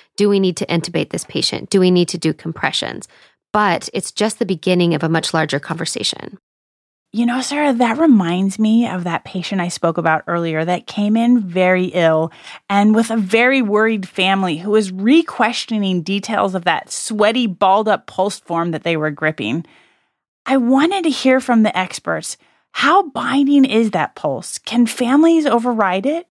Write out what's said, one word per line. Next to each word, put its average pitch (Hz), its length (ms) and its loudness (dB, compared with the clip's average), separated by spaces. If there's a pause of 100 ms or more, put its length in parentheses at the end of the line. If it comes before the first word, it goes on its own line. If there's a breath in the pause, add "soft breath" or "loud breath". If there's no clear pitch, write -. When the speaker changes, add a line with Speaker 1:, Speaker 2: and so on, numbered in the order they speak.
(160 soft breath)
Speaker 1:
Do 202 120 2
we 202 100 2
need 185 200 0
to - 80 -6
intubate 165 440 -4
this - 140 -8
patient? - 460 -6
Do 190 100 4
we 185 100 6
need 175 180 4
to 170 100 -8
do 160 140 -2
compressions? - 760 -6 (440 soft breath)
But 208 400 0
it's - 200 -8
just 214 260 -2
the 208 80 -2
beginning 175 480 0
of 147 80 -2
a 165 60 -2
much 160 260 -2
larger 156 240 0
conversation. - 800 -8 (760)
Speaker 2:
You 233 140 0
know, 240 140 -2
Sarah, 285 320 -2
that 233 260 0
reminds 196 600 2
me 220 300 2
of 175 160 -6
that 170 200 -4
patient 185 360 -6
I 175 80 -2
spoke 165 300 -2
about 160 280 0
earlier 165 380 -2
that 180 240 -4
came 208 280 0
in 240 240 4
very 185 460 2
ill 165 460 2 (360 loud breath)
and 202 240 4
with 226 200 2
a 226 40 -2
very 233 460 2
worried 208 460 0
family 190 480 0
who 185 160 -4
was 208 180 2
re-questioning 214 1120 0
details 196 540 -2
of 175 80 -6
that - 260 -2
sweaty, 226 560 0
balled-up 202 600 0
Pulse 196 340 -4
form 170 320 -4
that 156 100 -6
they 170 140 -2
were 156 160 -2
gripping. 156 520 -4 (800 soft breath)
I 269 120 0
wanted 277 480 2
to 320 60 2
hear 262 280 2
from 240 240 2
the 214 140 0
experts. 170 600 -8 (360)
How - 380 2
binding 269 540 2
is 220 280 0
that - 240 -2
Pulse? - 420 -6
Can 240 260 0
families 294 600 2
override 220 600 0
it? 330 200 -4 (100)